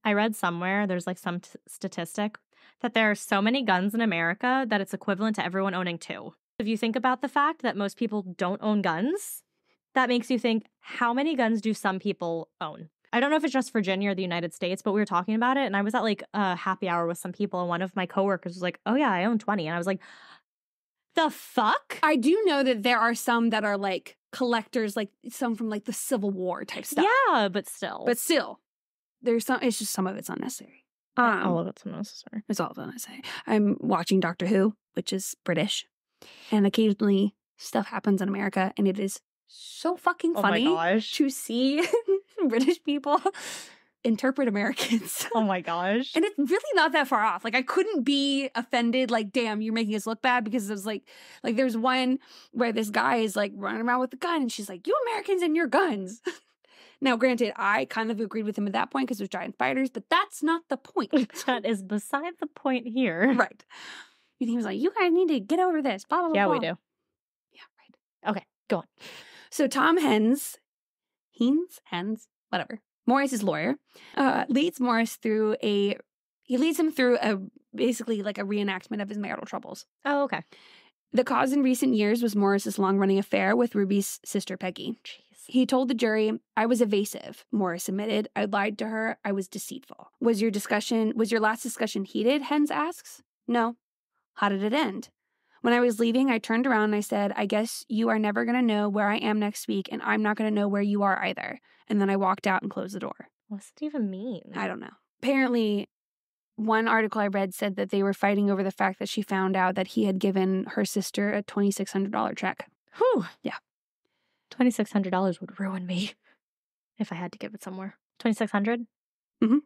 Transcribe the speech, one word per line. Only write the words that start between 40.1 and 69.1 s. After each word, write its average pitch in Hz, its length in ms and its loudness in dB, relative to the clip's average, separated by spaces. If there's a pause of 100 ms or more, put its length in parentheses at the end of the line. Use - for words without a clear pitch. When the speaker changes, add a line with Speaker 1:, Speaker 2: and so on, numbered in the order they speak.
Speaker 1:
Oh 208 60 0
my 202 80 4
Speaker 2:
funny 185 160 2
Speaker 1:
gosh. 220 460 2
Speaker 2:
to 277 180 2
see 269 520 0 (320)
<laughs> 392 340 -2
British 262 360 2
people 285 360 0 (840)
interpret 262 420 2
Americans. 208 840 -2
<laughs> - 40 -4
Speaker 1:
Oh 226 80 4
my 190 180 2
gosh. 185 540 -2
Speaker 2:
And 330 100 4
it's 415 140 -2
really 403 360 0
not 320 180 4
that 294 160 2
far 220 160 2
off. 190 200 -2
Like, 226 120 -4
I 262 60 2
couldn't 370 400 0
be 277 520 0
offended, 240 560 0
like, 220 220 -2
"Damn, 220 280 0
you're 220 140 -2
making 220 220 0
us 202 100 -4
look 220 160 -6
bad," 247 220 2
because 208 260 -2
it - 20 -4
was 202 140 -6
like, 214 160 -6 (400)
like, 226 140 -2
there's 254 200 2
one 254 420 2 (340)
where 233 200 0
this 214 180 -2
guy 240 260 2
is, 220 200 0
like, 202 200 -2
running 208 260 -6
around 247 180 0
with 254 120 -2
a 262 40 -16
gun, 339 260 -2
and 233 100 -2
she's 202 160 -10
like, 185 180 -12
"You 403 80 2 (140)
Americans 392 340 -2
and 311 140 2
your 339 100 2
guns." 226 600 0
<laughs> 349 60 -4 (680)
Now, 262 140 4
granted, 240 400 2
I 208 300 0
kind 220 260 -4
of 208 80 -4
agreed 220 240 -4
with 208 160 -4
him 202 80 0
at 196 60 -2
that - 180 -2
point 269 160 -2
'cause 226 120 -6
there's 196 120 -8
giant 180 240 -8
spiders, 262 340 0
but - 220 -10
that's 370 320 0
not 330 260 0
the 269 80 -2
point. - 560 0
Speaker 1:
<laughs> - 140 -8
That 240 180 0
is 208 160 0
beside 277 600 -4
the 311 80 -6
point 247 400 -2
here. 226 460 2
Speaker 2:
Right. - 300 0 (760)
And 233 100 0
he 240 60 0
was 233 80 -2
like, 196 160 -4
"You 359 180 2
guys 359 140 4
need 359 160 4
to 285 100 2
get 294 220 0
over 349 200 2
this, 233 240 -2
blah, 359 180 0
blah, 330 80 0
blah, 311 40 0
Speaker 1:
Yeah, 294 140 6
we 285 100 2
Speaker 2:
blah." 165 140 -2
Speaker 1:
do. 180 60 -8 (760)
Speaker 2:
Yeah, - 80 -20 (180)
right. - 580 -10
Speaker 1:
Okay, - 80 -10 (240)
go 190 100 0
on. 160 60 -8 (640)